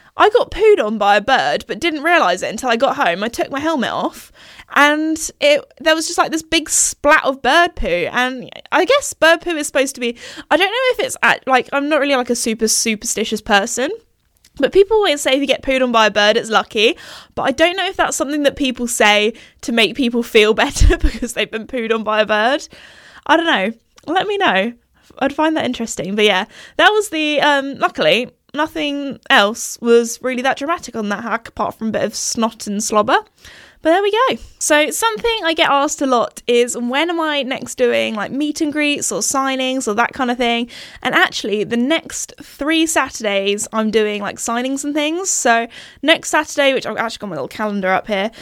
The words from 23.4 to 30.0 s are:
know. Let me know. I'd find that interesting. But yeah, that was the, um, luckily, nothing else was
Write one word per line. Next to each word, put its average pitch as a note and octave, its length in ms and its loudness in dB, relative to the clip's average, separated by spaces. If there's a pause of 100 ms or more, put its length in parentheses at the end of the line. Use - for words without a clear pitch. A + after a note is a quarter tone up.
know. A3+ 280 0 (340)
Let F4+ 200 -2
me G4+ 100 -2
know. A#3 360 0 (460)
I'd C#4 160 -2
find D#4+ 220 0
that C4+ 80 -2
interesting. A3+ 500 -6
But G#3+ 80 2
yeah, G3+ 220 2 (320)
that E4 140 6
was G#4+ 180 0
the, D4+ 320 0
um, C#4 340 2
luckily, A3+ 560 0 (220)
nothing C#4+ 680 -4 (100)
else A3+ 520 2
was A#3 400 2